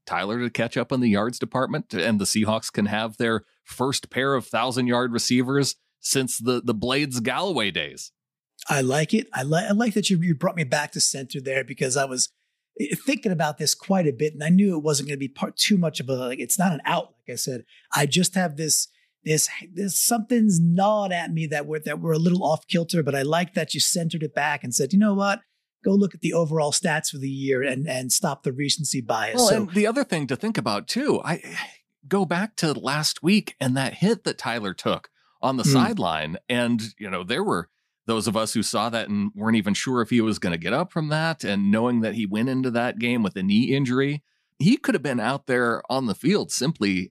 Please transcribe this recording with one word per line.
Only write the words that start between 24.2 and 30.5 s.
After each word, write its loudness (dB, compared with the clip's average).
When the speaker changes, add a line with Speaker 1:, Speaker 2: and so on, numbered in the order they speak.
Speaker 2:
it -6
back -2
and -6
said, 0
"You 6
know 4
what? 0
Go 2
look 4
at -20
the -2
overall 0
stats 0
for -8
the -6
year 0
and, -2
and -4
stop -2
the -2
recency -2
bias." -2
Speaker 1:
Well, 6
Speaker 2:
So 6
Speaker 1:
and -2
the 4
other 0
thing -2
to -2
think -4